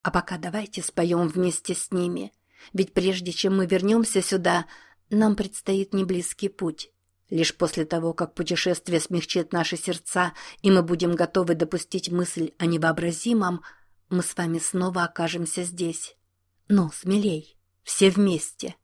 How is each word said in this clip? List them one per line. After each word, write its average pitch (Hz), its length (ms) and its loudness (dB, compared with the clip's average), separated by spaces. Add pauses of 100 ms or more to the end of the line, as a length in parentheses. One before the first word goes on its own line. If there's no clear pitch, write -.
А - 100 -4
пока 180 260 -4
давайте 180 440 -8
споём 175 480 0
вместе 180 440 -2
с - 180 -6
ними, 180 420 -4 (400)
ведь 190 200 -2
прежде 180 380 0
чем 196 240 0
мы 190 100 2
вернёмся 196 560 2
сюда, 175 440 0 (440)
нам 214 280 4
предстоит 196 560 -2
неблизкий 190 560 -2
путь. - 400 -6 (400)
Лишь 160 260 0
после 160 300 -2
того, 165 280 -2
как 165 220 -6
путешествие 170 640 0
смягчит 170 540 -2
наши 165 240 0
сердца, 180 560 -2 (280)
и 196 80 4
мы 185 140 8
будем 170 320 0
готовы 175 400 2
допустить 175 560 -4
мысль 175 480 -2
о 175 60 0
невообразимом, 170 960 0 (480)
мы 180 120 2
с - 160 -6
вами 165 220 0
снова 180 460 0
окажемся 170 580 -4
здесь. 175 520 -6 (520)
Ну, 185 240 4
смелей, 190 680 -2 (260)
все - 260 4
вместе. 185 760 0